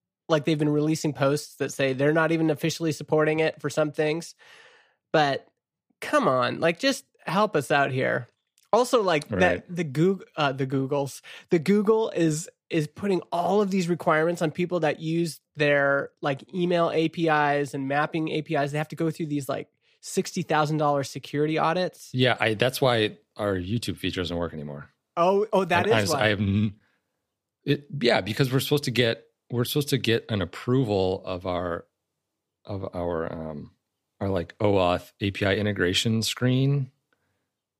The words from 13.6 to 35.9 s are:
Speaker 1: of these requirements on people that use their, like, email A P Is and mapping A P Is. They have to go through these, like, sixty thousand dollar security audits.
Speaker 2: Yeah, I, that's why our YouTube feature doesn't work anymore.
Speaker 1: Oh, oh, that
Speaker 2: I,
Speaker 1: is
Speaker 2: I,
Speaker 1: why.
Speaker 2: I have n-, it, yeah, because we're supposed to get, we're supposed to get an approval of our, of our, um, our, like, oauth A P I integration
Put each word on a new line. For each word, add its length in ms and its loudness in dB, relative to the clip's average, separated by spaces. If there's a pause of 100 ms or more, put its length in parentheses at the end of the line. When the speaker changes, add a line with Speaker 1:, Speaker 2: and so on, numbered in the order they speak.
Speaker 1:
of 80 -2
these 180 0
requirements 540 2
on 80 2
people 300 -2
that 200 0
use 400 -2 (160)
their, 540 2 (100)
like, 340 -4
email 380 2
A 160 2
P 200 -2
Is 460 2
and 140 -4
mapping 400 -2
A 140 -4
P 120 -6
Is. 180 -2
They 60 -2
have 100 -2
to 80 -12
go 140 0
through 160 -6
these, 220 -4
like, 200 -6 (320)
sixty 420 -4
thousand 360 0
dollar 260 0
security 540 -4
audits. 540 -2
Speaker 2:
Yeah, 260 4
I, 160 0
that's 260 0
why 380 2 (180)
our 200 0
YouTube 400 -4
feature 240 -4
doesn't 160 -4
work 160 -4
anymore. 380 -12 (260)
Speaker 1:
Oh, 360 2
oh, 120 2
that 260 0
Speaker 2:
I, 120 4
Speaker 1:
is 100 -2
Speaker 2:
I, 40 0
Speaker 1:
why. 80 2
Speaker 2:
I 40 4
have 120 0
n-, 340 0 (920)
it, 220 -2 (140)
yeah, 200 4
because 320 -2
we're 80 2
supposed 240 -2
to 80 -4
get, 320 0 (260)
we're 140 0
supposed 240 -2
to 100 2
get 300 0
an 140 -2
approval 800 0
of 200 -6
our, 420 -4 (800)
of 300 -8
our, 380 -4
um, 400 -10 (480)
our, 80 -4
like, 300 -4
oauth 640 2
A 120 0
P 120 -4
I 100 2
integration 680 0